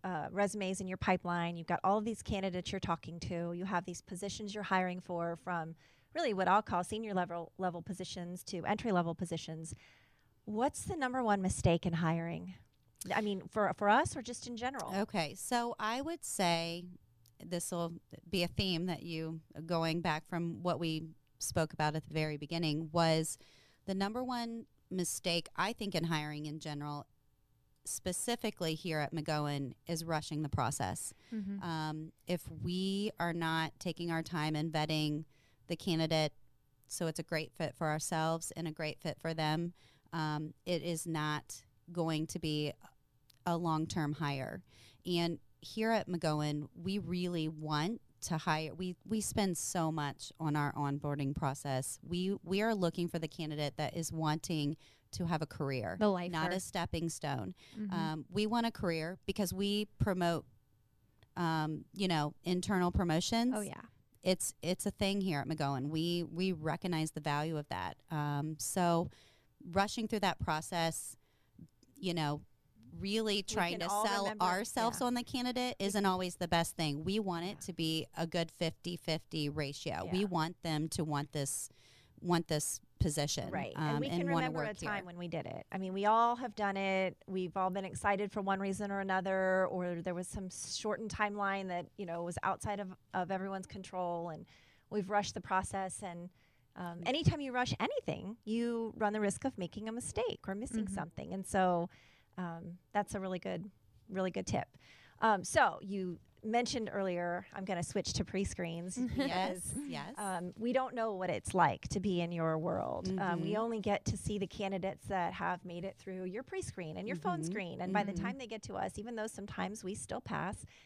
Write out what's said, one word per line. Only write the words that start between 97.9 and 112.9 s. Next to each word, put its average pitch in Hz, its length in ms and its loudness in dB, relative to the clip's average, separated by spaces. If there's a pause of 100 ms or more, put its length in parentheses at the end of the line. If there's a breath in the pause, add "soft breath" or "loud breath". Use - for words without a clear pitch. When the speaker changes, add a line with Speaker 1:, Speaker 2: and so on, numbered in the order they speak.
Speaker 1:
you 226 520 0
run 208 160 2
the 214 80 0
risk 202 240 0
of - 140 0
making 202 280 -6
a 220 40 -4
mistake 392 560 -2
or 196 80 -2
missing 220 300 -2
Speaker 3:
Mm-hmm. 190 100 -6
Speaker 1:
something. 160 380 -6
And 190 120 -6
so, 180 440 4 (500 soft breath)
um, 170 380 -8 (160)
that's 208 200 0
a 202 60 -2
really 185 200 -2
good, 185 300 -4 (400)
really 185 220 0
good 185 160 -4
tip. - 200 0 (540 loud breath)
Um, 214 220 6
so 247 380 4
you 185 380 -4 (240)
mentioned 233 500 0
earlier, 180 580 0
I'm 190 140 -8
gonna 185 160 -2
switch - 320 -2
to - 100 0
pre-screens 175 720 -2 (120)
Speaker 3:
<laughs> 226 100 -2
Speaker 2:
Yes, 185 460 0
Speaker 1:
because, - 100 -6 (140)
Speaker 2:
yes. 156 320 -6
Speaker 1:
um, 180 360 -4
we 233 160 -2
don't 254 220 0
know 226 200 -2
what 185 180 -2
it's - 240 -2
like 151 320 4
to - 120 -2
be 185 220 2
in 170 100 -2
your 160 280 2
world. - 480 -2 (120)